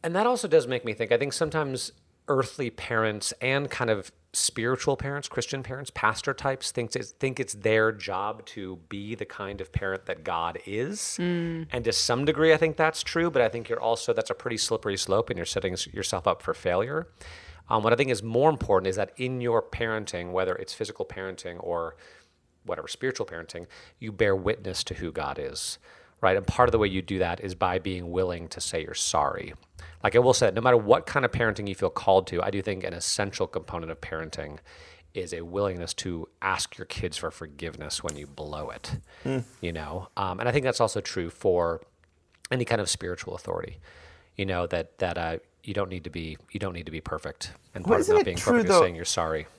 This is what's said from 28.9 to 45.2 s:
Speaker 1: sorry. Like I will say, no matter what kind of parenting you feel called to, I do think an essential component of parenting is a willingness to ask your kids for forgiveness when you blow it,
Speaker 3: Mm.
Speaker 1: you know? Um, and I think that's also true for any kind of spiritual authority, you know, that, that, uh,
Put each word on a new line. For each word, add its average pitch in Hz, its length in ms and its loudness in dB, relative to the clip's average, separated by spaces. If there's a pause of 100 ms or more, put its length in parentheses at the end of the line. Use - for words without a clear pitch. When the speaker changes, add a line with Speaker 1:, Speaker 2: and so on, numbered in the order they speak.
Speaker 1:
sorry. - 600 0 (500)
Like 113 120 4
I 120 40 12
will 123 140 8
say, 113 180 6
no 110 100 0
matter 123 160 8
what 107 280 6
kind 135 200 2
of - 60 2
parenting 107 360 0
you 98 80 -4
feel 95 140 0
called 95 380 4
to, 87 140 -2
I 95 100 0
do 98 100 -2
think 95 220 -4
an 90 100 -6
essential 98 540 -2
component 82 440 -8
of 80 100 -10
parenting 76 580 -8 (540)
is 90 200 -6
a 85 80 -6
willingness 90 540 -2
to 85 320 -6 (140)
ask - 360 -2
your - 80 -10
kids - 320 -6
for 82 140 -4
forgiveness 76 720 -8
when 78 120 -6
you 71 100 -10
blow 76 440 -8
it, - 260 -8 (300)
Speaker 3:
Mm. 131 180 0 (180)
Speaker 1:
you 85 120 -4
know? 80 340 -8 (100)
Um, 95 220 -2
and 117 80 0
I 120 60 2
think 139 100 2
that's 131 180 0
also 107 200 2
true 85 280 -4
for 85 520 2 (680)
any 127 160 0
kind 113 160 2
of 90 80 0
spiritual 90 460 -4
authority, - 440 -6 (580)
you 98 80 -2
know, 90 220 0
that, 85 320 -4
that, 87 180 0
uh, 82 200 -2 (280)